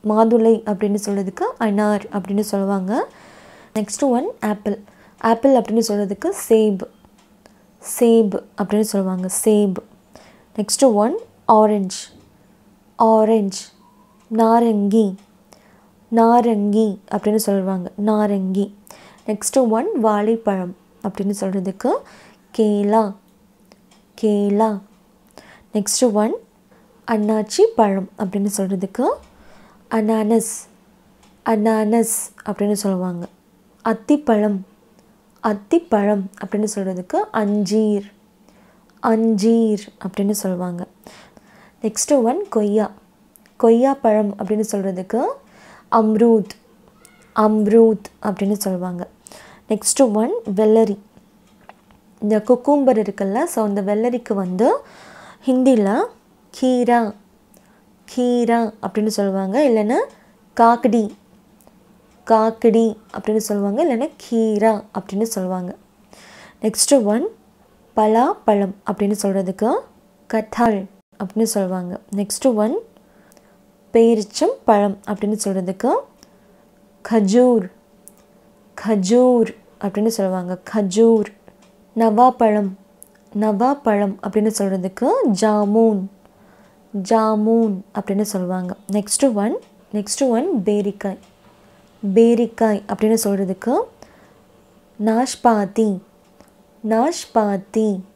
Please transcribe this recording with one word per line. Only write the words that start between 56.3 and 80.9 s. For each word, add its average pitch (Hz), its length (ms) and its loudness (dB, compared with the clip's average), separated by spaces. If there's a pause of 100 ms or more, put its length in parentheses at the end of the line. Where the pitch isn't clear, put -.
கீரா, 247 440 2 (1080)
கீரா 240 480 0 (260)
அப்படின்னு 214 320 -2
சொல்லுவாங்க. 196 400 -2 (100)
இல்லைன்னா 226 320 0 (600)
காக்கடி, 233 420 2 (1300)
காக்கடி 226 540 2 (300)
அப்படின்னு 214 340 -2
சொல்லுவாங்க. 202 360 -2
இல்லைன்னா 269 240 -2 (160)
கீரா 220 480 0 (240)
அப்படின்னு 196 380 -4
சொல்லுவாங்க. 185 360 -6 (920)
நெக்ஸ்ட் 220 300 2 (180)
ஒன் 269 120 -2 (720)
பலாப்பழம் 214 800 0 (140)
அப்படின்னு 202 340 -2
சொல்றதுக்கு 196 480 -2 (640)
கட்டால் 220 460 0 (420)
அப்படின்னு 214 340 -2
சொல்லுவாங்க. 185 380 -4 (280)
நெக்ஸ்ட் 208 260 -4 (180)
ஒன் 269 100 -2 (1160)
பேரிச்சம் 233 640 2 (140)
பழம் 202 280 2 (140)
அப்படின்னு 208 360 -4
சொல்றதுக்கு 190 440 -4 (1160)
கஜூர், 220 580 2 (1160)
கஜூர் 226 640 2 (340)
அப்படின்னு 208 340 -2
சொல்லுவாங்க. 185 360 -4 (200)
கஜூர். 214 560 2 (720)